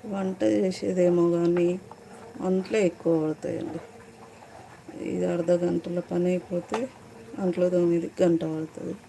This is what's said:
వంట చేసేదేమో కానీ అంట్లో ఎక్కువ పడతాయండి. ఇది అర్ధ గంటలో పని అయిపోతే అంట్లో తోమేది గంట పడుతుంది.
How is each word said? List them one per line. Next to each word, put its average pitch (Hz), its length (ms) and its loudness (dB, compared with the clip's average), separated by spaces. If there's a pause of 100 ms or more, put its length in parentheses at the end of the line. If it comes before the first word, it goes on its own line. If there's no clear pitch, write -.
(140)
వంట 190 260 -4 (180)
చేసేదేమో 185 680 4 (120)
కానీ 175 320 4 (800)
అంట్లో 185 300 0 (100)
ఎక్కువ 165 240 0 (100)
పడతాయండి. 156 580 -6 (1300)
ఇది 180 220 -2
అర్ధ 175 180 0 (140)
గంటలో 175 460 -2
పని 180 220 0
అయిపోతే 180 460 -4 (640)
అంట్లో 180 320 0
తోమేది 170 340 2 (120)
గంట 170 200 4 (140)
పడుతుంది. 160 400 -8 (140)